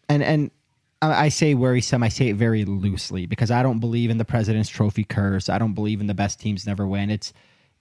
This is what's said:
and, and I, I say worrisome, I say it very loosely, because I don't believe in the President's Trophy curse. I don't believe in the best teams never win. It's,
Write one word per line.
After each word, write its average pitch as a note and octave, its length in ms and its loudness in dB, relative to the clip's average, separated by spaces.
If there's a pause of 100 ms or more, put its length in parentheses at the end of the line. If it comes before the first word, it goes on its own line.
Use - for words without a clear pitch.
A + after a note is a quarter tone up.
and, D3 140 2
and D3+ 300 0 (500)
I, D3+ 220 4
I D#3 60 6
say D3+ 240 2
worrisome, B2 500 2
I G#2+ 60 2
say B2+ 180 0
it G#2 80 0
very A2 280 2
loosely, F#2 640 -4
because G#2+ 240 -2
I A#2+ 140 2
don't A#2 160 0
believe A#2 280 -2
in A2+ 100 0
the A2+ 60 0
President's A2 440 0
Trophy G#2+ 340 -2
curse. G2 460 -2
I F#2 100 0
don't A2+ 140 0
believe G#2 280 -2
in G#2 60 -2
the G2 80 -2
best G2 240 -2
teams G2+ 260 -4
never G2+ 220 -4
win. G2+ 240 -2
It's, - 220 -4 (480)